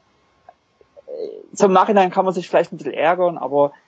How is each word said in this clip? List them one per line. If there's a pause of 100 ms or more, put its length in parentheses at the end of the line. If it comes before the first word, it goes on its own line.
(1080)
äh,
zum
Nachhinein
kann
man
sich
vielleicht
ein
bisschen
ärgern,
aber (140)